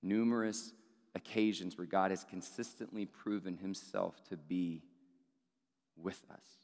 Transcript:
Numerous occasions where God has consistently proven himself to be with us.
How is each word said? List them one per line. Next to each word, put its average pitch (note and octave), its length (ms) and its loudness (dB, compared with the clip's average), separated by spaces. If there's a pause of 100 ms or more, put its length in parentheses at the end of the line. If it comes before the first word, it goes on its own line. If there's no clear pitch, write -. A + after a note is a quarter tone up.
Numerous A2 720 2 (400)
occasions F#2+ 640 2
where F2 80 -6
God F#2+ 240 4
has F#2+ 140 -2
consistently G#2+ 840 -6
proven F#2+ 520 -2
himself F#2+ 600 -2 (100)
to F#2+ 60 -6
be E2 460 -2 (1120)
with F2 360 -6
us. - 160 -20 (160)